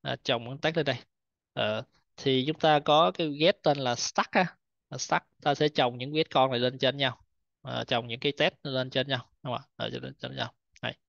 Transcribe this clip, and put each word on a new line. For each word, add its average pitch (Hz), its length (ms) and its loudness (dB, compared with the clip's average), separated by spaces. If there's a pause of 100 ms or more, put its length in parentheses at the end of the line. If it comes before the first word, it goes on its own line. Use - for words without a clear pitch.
À, 135 220 -4
chồng 120 260 0
những 139 120 -10
text 160 160 0
lên 151 80 0
đây. 135 100 0 (580)
Ờ, 110 300 -2 (340)
thì 131 300 2
chúng 156 120 -4
ta 151 200 6
có 156 320 4
cái 165 160 -2
widget 151 260 2 (100)
tên 143 140 2
là 123 180 -2
stack - 360 -2
á. 185 140 4 (440)
À, 135 80 -12
stack, - 280 -2 (180)
ta 143 120 2
sẽ 151 140 2
chồng 127 280 0
những 131 140 -8
widget 156 200 0
con 131 200 4
này 120 80 0
lên 123 180 0
trên 131 200 2
nhau. 135 240 -2 (400)
À, 120 260 -6
chồng 120 200 0
những 117 120 -8
cái 147 180 0
text 156 160 2 (100)
lên 131 260 -4
trên 131 180 0
nhau. 131 120 -2 (240)
Đúng 127 100 -4
không - 80 -4
ạ? - 140 -20
Ờ, - 140 -6
lên 131 300 -8
trên - 160 -10
nhau. 123 180 -6 (280)
Đây. 117 120 -6 (160)